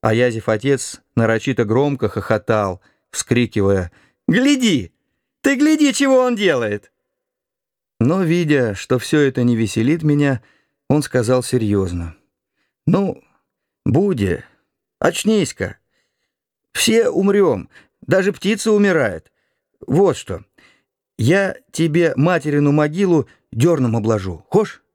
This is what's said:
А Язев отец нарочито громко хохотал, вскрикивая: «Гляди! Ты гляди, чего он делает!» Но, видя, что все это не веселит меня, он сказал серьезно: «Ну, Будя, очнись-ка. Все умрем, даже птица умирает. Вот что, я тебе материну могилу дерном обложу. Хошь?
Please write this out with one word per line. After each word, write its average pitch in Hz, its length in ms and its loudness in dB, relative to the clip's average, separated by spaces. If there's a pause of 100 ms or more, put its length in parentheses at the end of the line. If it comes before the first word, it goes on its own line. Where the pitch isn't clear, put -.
А 113 120 0
Язев 117 340 0
отец 127 540 -2 (140)
нарочито 117 500 0
громко 127 440 -2
хохотал, 104 720 -2 (280)
вскрикивая: 98 800 -2 (360)
«Гляди! 233 680 0 (480)
Ты 277 140 0
гляди, 294 380 2
чего 262 260 2
он 254 160 0
делает!» 123 560 -2 (1080)
Но, 160 220 0
видя, 151 540 0
что 127 240 -4
все 151 200 -2
это 135 220 0
не 120 140 2
веселит 117 480 -2
меня, 147 400 0 (440)
он 147 140 2
сказал 127 400 0
серьезно: 95 760 -2 (680)
«Ну, 190 340 0 (640)
Будя, 123 600 0 (540)
очнись-ка. 180 760 -2 (960)
Все 226 380 2
умрем, 190 580 0 (340)
даже 185 300 0
птица 214 400 -2
умирает. 160 600 0 (560)
Вот 170 300 2
что, - 260 -12 (720)
я 160 380 2 (160)
тебе 160 440 0
материну 147 560 2
могилу 151 560 2 (240)
дерном 127 440 2
обложу. 101 540 -2
Хошь? - 340 -2 (120)